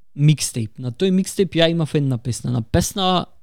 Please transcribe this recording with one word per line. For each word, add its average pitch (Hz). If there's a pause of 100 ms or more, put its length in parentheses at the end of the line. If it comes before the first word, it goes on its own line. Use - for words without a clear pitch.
(160)
микстейп. 143
На 127
тој 190
микстейп 190
ја 165
имав 165
една 139
песна. 123
На 123
песна 185 (160)